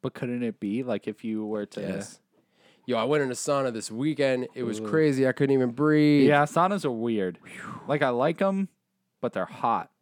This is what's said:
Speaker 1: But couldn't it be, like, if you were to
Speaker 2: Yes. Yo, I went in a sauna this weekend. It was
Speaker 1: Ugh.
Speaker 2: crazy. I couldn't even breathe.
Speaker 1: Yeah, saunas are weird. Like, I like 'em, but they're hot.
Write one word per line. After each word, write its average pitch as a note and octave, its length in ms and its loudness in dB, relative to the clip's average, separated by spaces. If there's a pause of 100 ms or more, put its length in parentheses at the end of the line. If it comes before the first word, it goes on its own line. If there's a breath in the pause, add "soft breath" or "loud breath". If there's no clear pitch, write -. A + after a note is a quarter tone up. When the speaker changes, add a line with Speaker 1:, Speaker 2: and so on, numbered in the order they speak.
Speaker 1:
But C3 120 -6
couldn't B2 300 -6
it A2 160 -6
be, G#2+ 240 -4
like, A2 240 -4
if G#2+ 160 -10
you A2 220 -4
were G#2+ 220 -4
to - 140 -12
Speaker 2:
Yes. G2 380 -8 (680 soft breath)
Yo, A#2+ 100 0
I A2 60 2
went C#3+ 200 2
in B2+ 80 -2
a - 20 -4
sauna C3+ 400 -2
this A2 160 -8
weekend. C3 640 0
It B2+ 100 -10
was G#2+ 160 -4
Speaker 1:
Ugh. A2 80 -8
Speaker 2:
crazy. C#3 400 2
I C3 40 2
couldn't C#3 240 2
even B2+ 160 2
breathe. D3 560 6
Speaker 1:
Yeah, D3 180 6
saunas F3+ 400 0
are C3+ 60 -2
weird. A2 480 -2 (480 loud breath)
Like, C#3+ 160 0
I C3+ 60 2
like C3 300 0
'em, G3 300 0 (520)
but A#2+ 120 -4
they're F#2 140 -2
hot. G#2+ 420 -2 (120)